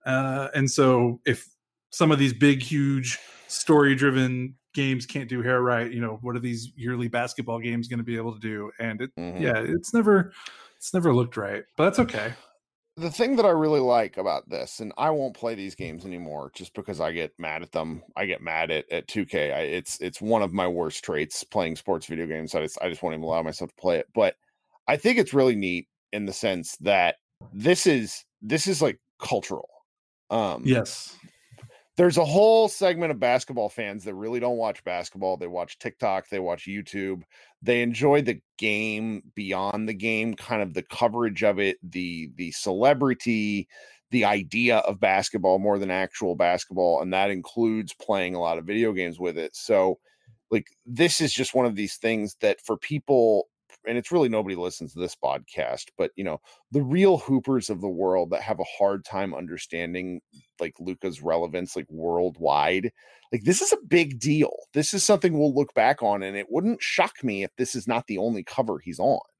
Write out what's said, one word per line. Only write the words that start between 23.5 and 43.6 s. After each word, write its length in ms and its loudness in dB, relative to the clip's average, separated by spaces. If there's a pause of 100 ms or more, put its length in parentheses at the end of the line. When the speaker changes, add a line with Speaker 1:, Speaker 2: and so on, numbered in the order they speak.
Speaker 2:
to 100 -20
play 160 2
it. 180 -4
But 200 4 (520)
I 80 4
think 240 2
it's 140 2
really 220 6
neat 320 -2 (260)
in 120 -4
the 80 -6
sense 440 -4
that 380 2 (360)
this 340 2
is, 380 2 (180)
this 240 -2
is, 160 0
like, 180 2 (200)
cultural. 500 -4 (600)
Um, 340 0
Speaker 1:
Yes. 540 -2 (800)
Speaker 2:
there's 200 6
a 80 4
whole 440 6
segment 420 0
of 80 -4
basketball 500 0
fans 360 -8
that 100 -8
really 240 -6
don't 180 -2
watch 260 -4
basketball. 520 -4
They 120 -8
watch 320 -8
TikTok, 500 -4
they 100 -4
watch 260 -4
YouTube. 580 -8 (380)
They 200 2
enjoy 400 4
the 200 -2 (180)
game 640 -2 (100)
beyond 560 -4
the 40 -6
game, 420 -2
kind 260 -4
of 140 -6
the 80 -4
coverage 600 -2
of 140 4
it, 240 0
the, 540 -8
the 160 -8
celebrity, 1160 0 (440)